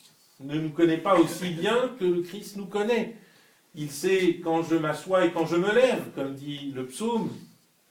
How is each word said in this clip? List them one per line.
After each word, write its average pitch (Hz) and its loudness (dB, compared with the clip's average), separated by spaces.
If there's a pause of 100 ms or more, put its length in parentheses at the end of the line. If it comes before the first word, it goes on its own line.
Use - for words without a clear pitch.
(420)
ne 143 -4
nous 156 -4
connaît 165 2
pas 190 4
aussi 175 2
bien 226 0
que 190 -2
le 175 2
Christ 202 -12
nous 196 -10
connaît. 214 -2 (580)
Il 147 -6
sait 185 2
quand 165 0
je 165 0
m'assois 160 2
et 170 2
quand 165 0
je 165 0
me 196 2
lève, 240 4
comme 135 -6
dit 139 -10
le 127 -6
psaume. 208 -2 (600)